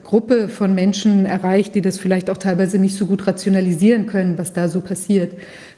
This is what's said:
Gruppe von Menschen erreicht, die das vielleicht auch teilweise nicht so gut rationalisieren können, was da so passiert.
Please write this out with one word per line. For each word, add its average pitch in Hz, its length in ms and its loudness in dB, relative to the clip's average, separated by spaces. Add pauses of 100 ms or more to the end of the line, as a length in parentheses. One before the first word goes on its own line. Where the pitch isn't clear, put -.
Gruppe 226 440 0
von 196 260 0
Menschen 196 500 2
erreicht, 190 500 0
die 202 60 0
das 185 180 -2
vielleicht 185 300 -2
auch 190 100 -4
teilweise 190 400 0
nicht 196 180 2
so 196 100 -2
gut 196 200 -2
rationalisieren 190 800 2
können, 185 300 -2
was 175 160 -8
da 175 160 -2
so 185 140 -4
passiert. 185 500 -2 (460)